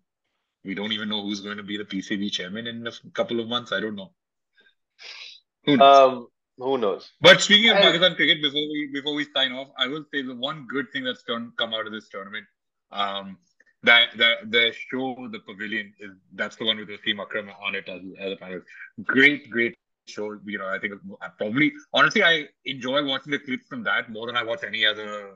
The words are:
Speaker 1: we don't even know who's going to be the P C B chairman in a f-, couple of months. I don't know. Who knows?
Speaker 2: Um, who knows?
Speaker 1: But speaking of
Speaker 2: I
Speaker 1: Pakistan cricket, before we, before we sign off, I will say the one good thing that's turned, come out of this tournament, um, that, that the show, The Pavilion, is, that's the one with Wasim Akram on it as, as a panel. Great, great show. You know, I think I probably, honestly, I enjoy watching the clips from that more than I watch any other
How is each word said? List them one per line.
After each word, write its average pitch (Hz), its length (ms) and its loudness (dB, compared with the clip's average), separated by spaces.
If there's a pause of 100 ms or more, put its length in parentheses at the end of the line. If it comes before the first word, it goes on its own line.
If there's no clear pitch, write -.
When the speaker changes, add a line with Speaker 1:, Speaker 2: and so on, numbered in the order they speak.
(640)
Speaker 1:
we 95 120 -8
don't 107 180 -4
even 107 160 -6
know 104 140 -6
who's 101 180 -6
going 101 160 -10
to 104 60 -14
be 104 160 -10
the 104 80 -10
P 95 160 -6
C 107 140 -4
B 101 120 -4
chairman 101 380 -8
in 117 200 -10
a 117 40 -8
f-, - 100 -18 (140)
couple 117 260 -2
of 113 80 -6
months. 120 240 -6
I 98 80 -2
don't 107 160 -6
know. 95 160 -14 (1500)
Who 143 140 4
knows? 139 200 10
Speaker 2:
Um, 127 280 6 (320)
who 135 200 -2
knows? 101 320 -2 (100)
Speaker 1:
But 180 200 10
speaking 208 300 6
of 202 80 4
Speaker 2:
I - 20 6
Speaker 1:
Pakistan 170 340 4
cricket, 156 280 2
before 147 180 -2
we, 151 320 -6
before 139 220 -6
we 147 200 -4
sign 131 180 0
off, 131 160 -10 (100)
I 127 100 -2
will 151 240 -8
say 143 100 -4
the 127 120 -8
one 135 340 -8
good 127 240 -6
thing 135 100 -6
that's 123 220 -6
turned, 117 320 -8
come 113 160 -4
out 110 140 -6
of 107 60 -12
this 107 180 -14
tournament, 104 340 -12 (480)
um, 98 460 -6 (440)
that, 117 360 8
that 117 320 0
the 117 220 2 (180)
show, 131 260 -4 (160)
The 107 80 -12
Pavilion, 104 580 -8
is, 101 120 -16 (240)
that's 104 220 -8
the 117 100 -4
one 110 100 0
with 104 120 -12
Wasim 104 320 -6
Akram 101 280 -8 (160)
on 98 100 -6
it 98 140 -8
as, 90 140 -12 (180)
as 95 120 -6
a - 40 -8
panel. 92 240 -12 (420)
Great, 143 480 2
great 117 240 -2 (320)
show. 107 380 -10
You 104 140 -8
know, 95 100 -8
I 95 100 -6
think 98 140 -6 (300)
I 90 60 -14 (100)
probably, 135 340 0 (220)
honestly, 151 280 4
I 165 260 2 (180)
enjoy 131 380 -2
watching 139 280 -6
the 139 60 -2
clips 127 280 -8
from 127 180 -10
that 113 260 -2
more 113 160 -10
than 120 100 -6
I 117 80 -2
watch 117 180 -4
any 110 220 -4
other 104 520 -2